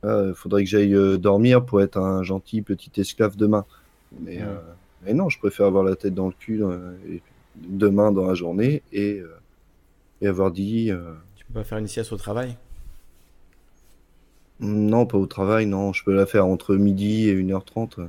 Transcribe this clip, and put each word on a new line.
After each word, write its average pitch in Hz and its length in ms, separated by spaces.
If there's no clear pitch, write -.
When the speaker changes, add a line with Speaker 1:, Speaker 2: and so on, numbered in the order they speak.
Speaker 1:
là, 104 260
il 92 60
faudrait 101 300
que 92 60
j'aille, 101 240
euh, 98 240
dormir 113 460
pour 104 180
être 98 160
un 95 240
gentil 95 400
petit - 280
esclave 101 360
demain. 104 280
Mais, - 180
Speaker 2:
Ouais. 110 40
Speaker 1:
euh, 101 160
mais 104 100
non, 175 140
je 147 100
préfère 101 280
avoir 95 180
la 95 100
tête 95 200
dans 95 120
le 92 60
cul, 110 320
euh, 90 280
et 87 140
demain 101 560
dans 95 140
la 95 80
journée 95 480
et, 101 280
euh, 82 180
et 101 60
avoir 95 240
dit, 107 400
euh, 85 220
Speaker 2:
Tu - 80
peux - 100
pas 110 100
faire 107 140
une 107 80
sieste 110 260
au 110 40
travail ? 120 400
Speaker 1:
Non, 107 440
pas 120 140
au 98 80
travail, 107 400
non. 98 260
Je - 100
peux 98 120
la 98 120
faire 98 200
entre 92 300
midi 101 520
et 101 40
une 95 200
heure 95 120
trente. 113 340